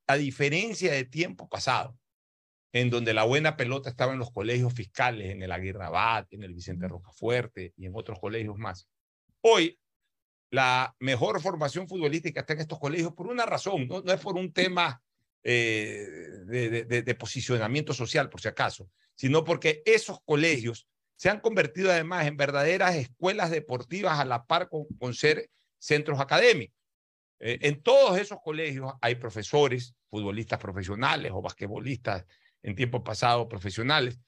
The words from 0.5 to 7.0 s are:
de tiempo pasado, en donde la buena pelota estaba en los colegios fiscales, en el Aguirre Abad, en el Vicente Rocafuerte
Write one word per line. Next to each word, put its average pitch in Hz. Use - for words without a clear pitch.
de 135
tiempo 151
pasado, 107
en 123
donde 117
la 110
buena 151
pelota 131
estaba 131
en 131
los 117
colegios 120
fiscales, 113
en 95
el 92
Aguirre 92
Abad, 101
en 104
el 90
Vicente 90
Rocafuerte 101